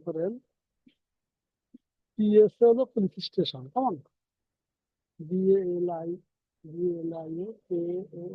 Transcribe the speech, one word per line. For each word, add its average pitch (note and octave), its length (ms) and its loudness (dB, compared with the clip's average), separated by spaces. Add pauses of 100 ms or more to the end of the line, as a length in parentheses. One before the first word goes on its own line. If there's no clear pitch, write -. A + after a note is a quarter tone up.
করেন E3+ 260 -4 (1900)
পিএসএ G#3+ 500 6
হলো A#3+ 140 4 (100)
পুলিশ G3 200 0 (140)
স্টেশন, C3+ 360 -4 (100)
কেমন? B3 220 -2 (1200)
বিএএলআই, F3 920 0 (560)
বিএএলআই E3 640 -6 (160)
এ - 20 -12 (200)
কে E3+ 140 -4 (380)
ও - 20 -12 (140)